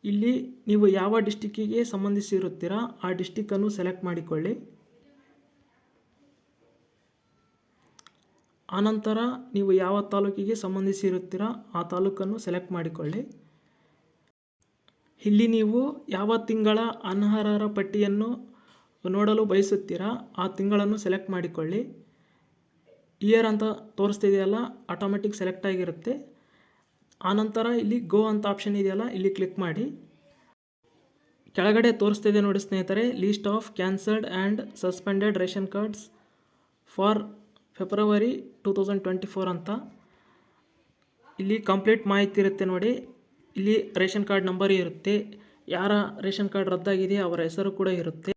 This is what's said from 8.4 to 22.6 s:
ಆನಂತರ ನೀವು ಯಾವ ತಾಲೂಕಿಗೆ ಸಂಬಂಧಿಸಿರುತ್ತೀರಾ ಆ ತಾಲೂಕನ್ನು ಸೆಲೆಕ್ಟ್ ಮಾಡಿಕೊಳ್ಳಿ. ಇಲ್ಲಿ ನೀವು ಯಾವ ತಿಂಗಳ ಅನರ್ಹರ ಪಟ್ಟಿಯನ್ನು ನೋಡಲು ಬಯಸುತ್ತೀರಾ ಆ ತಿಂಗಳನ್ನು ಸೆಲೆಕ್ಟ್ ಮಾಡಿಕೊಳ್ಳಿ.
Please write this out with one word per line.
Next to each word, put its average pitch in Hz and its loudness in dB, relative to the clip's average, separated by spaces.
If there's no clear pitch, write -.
ಆನಂತರ 214 2
ನೀವು 196 2
ಯಾವ 190 4
ತಾಲೂಕಿಗೆ 202 0
ಸಂಬಂಧಿಸಿರುತ್ತೀರಾ 190 -2
ಆ 175 -2
ತಾಲೂಕನ್ನು 196 0
ಸೆಲೆಕ್ಟ್ 180 -4
ಮಾಡಿಕೊಳ್ಳಿ. 165 -4
ಇಲ್ಲಿ 214 6
ನೀವು 226 2
ಯಾವ 208 0
ತಿಂಗಳ 220 2
ಅನರ್ಹರ 208 2
ಪಟ್ಟಿಯನ್ನು 208 -2
ನೋಡಲು 214 4
ಬಯಸುತ್ತೀರಾ 196 0
ಆ 180 -2
ತಿಂಗಳನ್ನು 202 2
ಸೆಲೆಕ್ಟ್ 196 -2
ಮಾಡಿಕೊಳ್ಳಿ. 175 -4